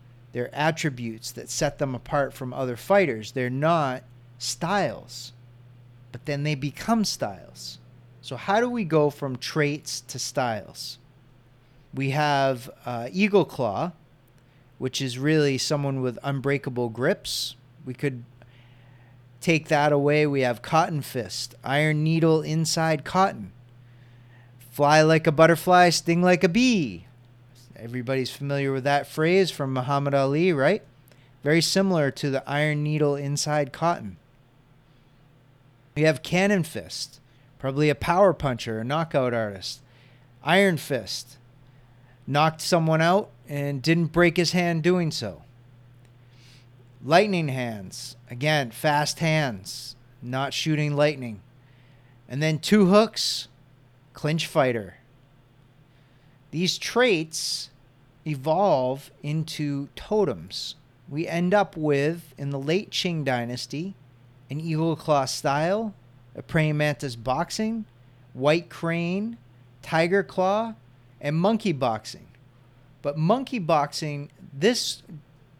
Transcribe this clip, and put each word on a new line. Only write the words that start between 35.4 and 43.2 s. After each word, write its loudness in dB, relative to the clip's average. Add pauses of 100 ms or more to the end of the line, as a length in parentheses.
We 0
have 4
Cannon 2
Fist, -10 (380)
probably 0
a 2
power 4
puncher, -4
a -6
knockout -2
artist. -6 (640)
Iron 4
Fist, -6 (880)
knocked 0
someone 2
out 2 (180)